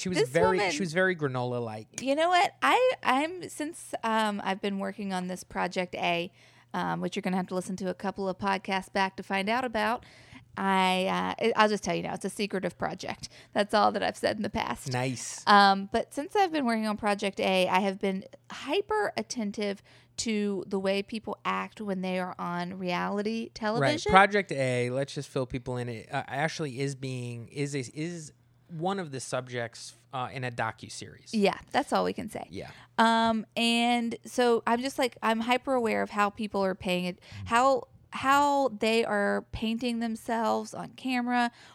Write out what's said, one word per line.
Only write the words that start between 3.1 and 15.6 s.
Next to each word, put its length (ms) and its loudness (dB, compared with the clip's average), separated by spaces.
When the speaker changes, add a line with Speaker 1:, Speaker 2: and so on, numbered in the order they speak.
Speaker 2:
since, 540 -10
um, 420 0
I've 160 -2
been 200 -4
working 320 -6
on 160 -4
this 160 -8
Project 500 -4
A, 380 -2
um, 260 -2
which 140 -4
you're 80 -6
gonna 140 -2
have 100 0
to 80 -8
listen 220 -4
to 140 -4
a 40 -2
couple 340 -4
of 100 -4
podcasts 540 -2
back 260 0
to 40 -8
find 260 -2
out 160 0
about, 400 -2
I, 520 2
uh, 80 2
it, 100 4
I'll 140 8
just 120 -2
tell 120 -2
you 80 -2
now, 100 -4
it's 140 -6
a 40 -4
secretive 460 -4
project. 540 -6
That's 180 2
all 200 6
that 100 0
I've 160 -2
said 180 2
in 60 -4
the 80 -2
past. 420 -4
Speaker 1:
Nice. 540 -2
Speaker 2:
Um, 460 8